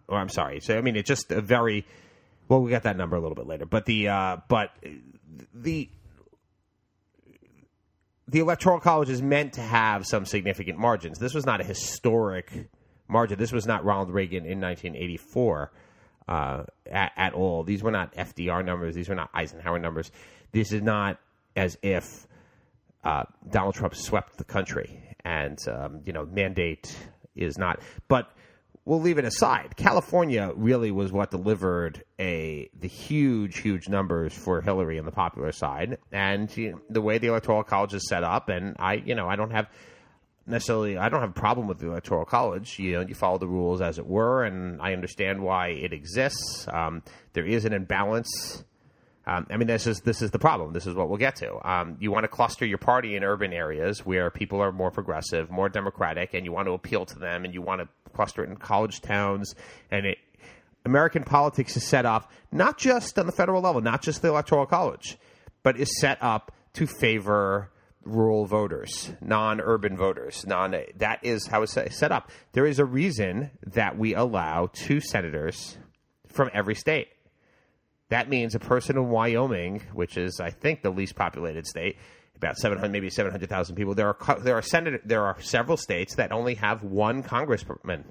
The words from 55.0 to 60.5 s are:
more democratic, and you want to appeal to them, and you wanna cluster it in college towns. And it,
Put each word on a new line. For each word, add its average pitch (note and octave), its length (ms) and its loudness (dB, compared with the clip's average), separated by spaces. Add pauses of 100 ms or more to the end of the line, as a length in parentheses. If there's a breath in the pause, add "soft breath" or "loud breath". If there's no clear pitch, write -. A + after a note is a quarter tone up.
more F#2 200 2
democratic, F#2 640 -2
and F#2 100 -4
you F2 60 -6
want F#2+ 160 -2
to F#2 60 0
appeal F#2 340 -2
to D2+ 140 -16
them, F2 240 -4
and F2+ 100 -8
you F2+ 80 -8
wanna F#2 260 -4 (240)
cluster G#2 300 -2
it E2 80 -6
in F#2 60 -10
college G#2+ 440 0
towns. G2+ 540 -2 (380 loud breath)
And G2+ 140 0
it, F#2+ 120 -2 (640 loud breath)